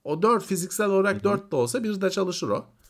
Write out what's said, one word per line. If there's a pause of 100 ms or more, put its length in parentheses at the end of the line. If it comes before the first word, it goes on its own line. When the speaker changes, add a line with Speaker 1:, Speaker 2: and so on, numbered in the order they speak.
Speaker 1:
O
dört
fiziksel
olarak
Speaker 2:
Hı
hı.
Speaker 1:
dört
de
olsa
bir
de
çalışır
o. (240)